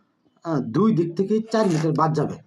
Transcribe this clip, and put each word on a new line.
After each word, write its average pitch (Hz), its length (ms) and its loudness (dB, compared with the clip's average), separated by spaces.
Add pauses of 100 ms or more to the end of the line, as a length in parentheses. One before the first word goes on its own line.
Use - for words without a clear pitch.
(440)
আহ, 160 160 -2
দুই 143 360 2
দিক 170 220 -2
থেকে 208 240 0
চার 220 240 0
মিটার 160 260 0
বাদ 156 220 0
যাবে। 131 340 -2